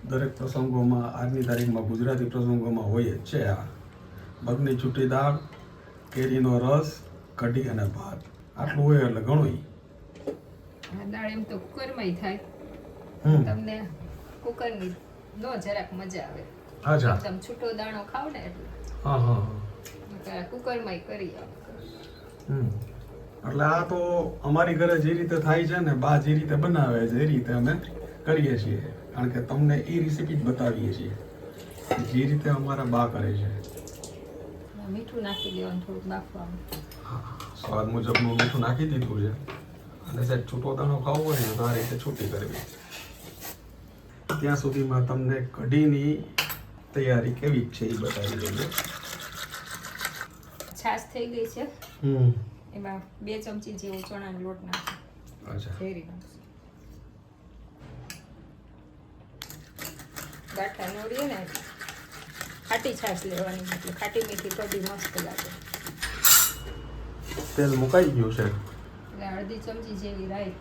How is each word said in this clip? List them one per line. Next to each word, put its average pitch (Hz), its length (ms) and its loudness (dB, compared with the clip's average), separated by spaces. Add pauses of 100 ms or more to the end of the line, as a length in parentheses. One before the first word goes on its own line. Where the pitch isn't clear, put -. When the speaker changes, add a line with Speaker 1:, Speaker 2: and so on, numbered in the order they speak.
Speaker 1:
દરેક 131 340 0
પ્રસંગોમાં, 123 760 2
આજની 123 280 0
તારીખમાં 117 400 2
ગુજરાતી 120 420 2
પ્રસંગોમાં 117 600 2
હોય 117 260 4
જ - 120 -4
છે 131 240 0
આ. 98 100 2 (840)
મગની 135 360 2
છૂટી 127 320 2
દાળ, 143 280 4 (760)
કેરીનો 127 460 6
રસ, 151 340 6 (420)
કઢી 123 340 2
અને 107 160 0
ભાત. - 340 -4 (380)
આટલું 143 280 4
હોય 147 140 10
એટલે 110 220 4
ઘણું. 143 360 4 (1400)
Speaker 2:
આ 202 100 -8
દાળ 214 200 -4
એમ 220 120 -4
તો 202 140 -6
કુકરમાંય 185 560 -4
થાય. 196 260 -2 (840)
Speaker 1:
હમ. 147 180 10
Speaker 2:
તમને 110 460 -2 (540)
કુકરની 220 520 -4 (420)
નો 240 180 -6
જરાક 202 380 -4
મજા 180 280 -6
આવે. 110 220 -10 (420)
Speaker 1:
અચ્છા. 123 300 6
Speaker 2:
એકદમ 185 240 -2
છૂટો 233 340 -4
દાણો 214 300 -6
ખાવ 277 280 -6
ને - 80 -10
એટલે. - 260 -10 (380)
Speaker 1:
હા, 139 140 4
હા, 120 160 6
હા. 104 260 2 (560)
Speaker 2:
એટલે 185 280 -8
કુકરમાંય 233 560 -6
કરી 190 360 -8
આવે. - 200 -14 (960)
Speaker 1:
હમ. 135 180 2 (800)
એટલે 143 160 2
આ 165 200 6
તો 180 160 -2 (440)
અમારી 165 300 6
ઘરે 165 260 6
જે 156 140 6
રીતે 170 260 2
થાય 165 280 6
છે 180 120 2
ને, 151 140 4
બા 139 240 6
જે 151 160 6
રીતે 151 220 4
બનાવે 139 520 6
છે, 120 80 2
એ 143 100 6
રીતે 127 280 4
અમે 123 200 4 (520)
કરીએ 147 340 6
છીએ. 104 180 0 (380)
કારણ 123 140 2
કે 123 120 0
તમને 147 360 6
એ 170 260 2
રેસીપી 151 320 0
જ 143 80 2
બતાવીએ 110 500 2
છીએ. 95 160 -4 (1040)
જે 139 180 6
રીતે 147 180 4
અમારા 135 340 2
બા 120 240 4
કરે 104 260 0
છે. 101 160 2 (1400)
Speaker 2:
મીઠું 226 360 -4
નાખી 202 280 -4
દેવાનું 180 340 -4
થોડુંક 185 200 -8
બાફવામાં. 95 540 -6 (440)
Speaker 1:
હા, - 340 -6 (240)
સ્વાદ 107 260 0
મુજબનું 117 440 2
મીઠું 120 300 2
નાખી 123 280 2
દીધું 110 320 0
છે. 107 100 2 (760)
અને 120 180 -2
સાહેબ 123 200 0
છૂટો 131 300 -2
દાણો 143 220 2
ખાવો 143 260 2
હોય 151 160 2
ને 107 180 0
તો 113 60 0
આ 120 100 2
રીતે 117 260 0
છૂટી 110 280 -4
કરવી. 101 280 -4 (1900)
ત્યાં 143 160 4
સુધીમાં 131 500 2
તમને 131 280 2
કઢીની 143 880 4 (680)
તૈયારી 123 400 4
કેવી 131 320 4
છે - 200 -4
એ 117 120 0
બતાવી 98 400 -2
દઈએ. 92 300 -2 (2250)
Speaker 2:
છાશ 226 180 0 (120)
થઈ 233 120 -4
ગઈ 233 200 -2
છે. 233 160 -8 (420)
Speaker 1:
હમ. 127 300 8 (400)
Speaker 2:
એમાં 196 280 -8 (200)
બે 214 200 -6
ચમચી 214 320 -10
જેવો 190 280 -10
ચણાનો 190 380 -10
લોટ 185 240 -10
નાખો. 175 300 -6 (580)
Speaker 1:
અચ્છા. 101 280 -6
Speaker 2:
ઝેરી 185 240 -6
નાખો. 175 360 -16 (4000)
ગાંઠા 196 320 -4
ન 208 220 -8
રહે 277 180 -2
ને 254 60 -2
એટલે. 185 280 -6 (1080)
ખાટી 233 240 0
છાશ 196 320 -4
લેવાની 185 320 -4
એટલે 185 340 -6
ખાટી 208 280 -2
મીઠી 202 300 -4
કઢી 202 300 -2
મસ્ત 180 420 -4
લાગે. 165 280 -6 (2000)
Speaker 1:
તેલ 139 200 4
મુકાઈ 143 340 8
ગયું 113 260 4
છે. 107 80 2
Speaker 2:
એટલે - 840 -6
અડધી 196 320 -6
ચમચી 226 380 -8
જેવી 190 320 -6
રાઈ. 190 340 -4